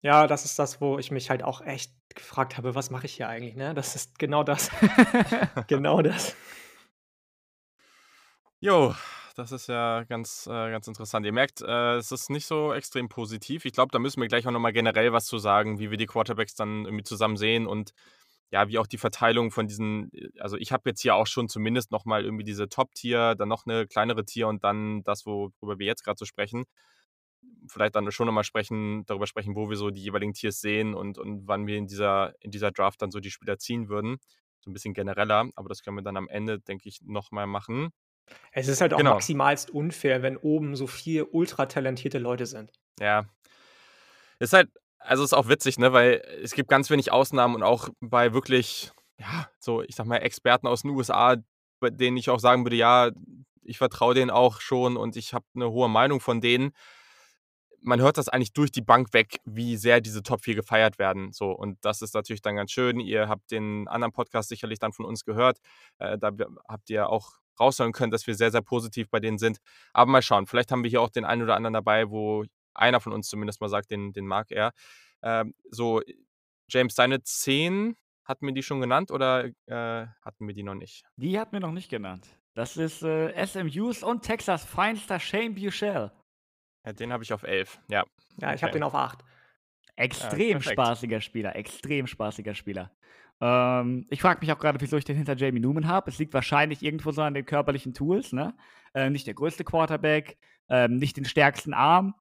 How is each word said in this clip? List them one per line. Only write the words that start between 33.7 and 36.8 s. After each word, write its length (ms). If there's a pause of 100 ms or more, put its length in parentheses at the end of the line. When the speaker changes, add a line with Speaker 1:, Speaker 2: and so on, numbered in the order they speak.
Speaker 3:
würden. 300 (420)
So 100
ein 20
bisschen 220
genereller, 640
aber 120
das 140
können 140
wir 60
dann 140
am 120
Ende, 320
denk 260